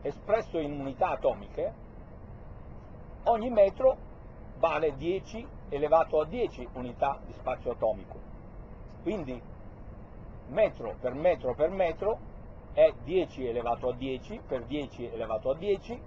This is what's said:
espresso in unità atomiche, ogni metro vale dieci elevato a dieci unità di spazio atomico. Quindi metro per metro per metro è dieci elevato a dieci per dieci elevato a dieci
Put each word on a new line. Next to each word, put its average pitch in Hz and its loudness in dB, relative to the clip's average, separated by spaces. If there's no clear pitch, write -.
espresso - 0
in 147 -4
unità 170 0
atomiche, 131 0
ogni 233 4
metro 220 8
vale 156 4
dieci 185 -2
elevato 151 6
a 156 2
dieci 165 -2
unità 127 -2
di - -12
spazio 127 -4
atomico. - 0
Quindi 156 -4
metro 151 2
per 123 0
metro 147 4
per 156 4
metro 190 2
è 151 8
dieci 151 0
elevato 117 2
a 123 2
dieci 131 -4
per 127 -2
dieci 120 -4
elevato 113 -2
a 139 4
dieci 208 -2